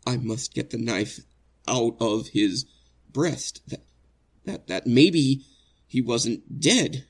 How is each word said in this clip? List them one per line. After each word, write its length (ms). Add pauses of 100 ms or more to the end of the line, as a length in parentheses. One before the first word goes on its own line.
I 100
must 380
get 160
the 80
knife 420 (460)
out 340
of 280
his 360 (480)
breast. 560
That, 160 (600)
that, 240
that 180
maybe 580 (420)
he 140
wasn't 600
dead. 500